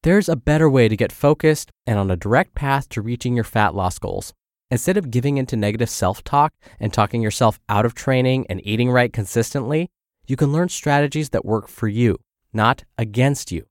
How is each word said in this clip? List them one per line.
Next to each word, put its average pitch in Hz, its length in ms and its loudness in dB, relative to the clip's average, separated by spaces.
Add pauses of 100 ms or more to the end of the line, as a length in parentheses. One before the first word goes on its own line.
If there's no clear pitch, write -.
There's 180 260 2
a 160 80 2
better 151 320 2
way 127 180 4
to 107 80 2
get 101 160 -2
focused 151 600 0 (140)
and 107 140 0
on 98 100 0
a 92 60 2
direct 113 400 0
path 139 340 -2
to 113 120 -8
reaching 120 340 -4
your 117 80 0
fat 101 320 0
loss 90 240 -4
goals. - 340 -8 (380)
Instead 127 260 0
of 151 140 -4
giving 135 260 0
in 131 100 -2
to 123 100 -4
negative 110 320 -2
self-talk 143 640 0 (260)
and 107 140 -4
talking 113 280 0
yourself 110 380 0 (100)
out 104 160 4
of 117 100 -2
training 131 540 0
and - 160 -8
eating 113 260 0
right 123 200 4
consistently, 127 760 -2 (380)
you 135 80 -2
can 143 180 0
learn 175 160 0
strategies 143 600 0
that - 120 -2
work 104 240 -2
for - 200 -6
you, 110 300 2 (360)
not 110 300 0 (140)
against 123 540 -2
you. 85 200 -8